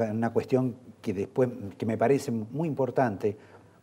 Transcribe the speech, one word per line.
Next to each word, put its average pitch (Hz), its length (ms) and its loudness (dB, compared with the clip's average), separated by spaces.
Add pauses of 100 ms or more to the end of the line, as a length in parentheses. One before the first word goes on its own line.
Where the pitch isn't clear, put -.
(120)
una 113 200 0
cuestión 123 440 2 (260)
que 107 120 -4
después, 123 360 0 (280)
que 117 80 -4
me 110 120 0
parece 131 340 2
muy 117 360 -4
importante 120 720 0 (460)